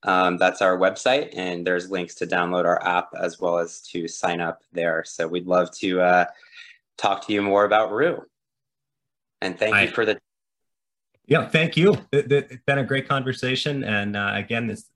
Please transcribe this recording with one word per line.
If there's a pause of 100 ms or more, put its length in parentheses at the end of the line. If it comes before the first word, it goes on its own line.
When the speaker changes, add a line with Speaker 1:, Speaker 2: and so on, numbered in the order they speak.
Speaker 1:
Um,
that's
our
website,
and
there's
links
to
download
our
app (100)
as
well
as (100)
to
sign
up (100)
there.
So
we'd
love (100)
to,
uh, (720)
talk
to
you
more
about
Rue. (1160)
And
thank
Speaker 2:
I
Speaker 1:
you
for
the (1080)
Speaker 2:
Yeah,
thank
you. (200)
It,
it,
it's
been
a
great
conversation.
And,
uh,
again,
this,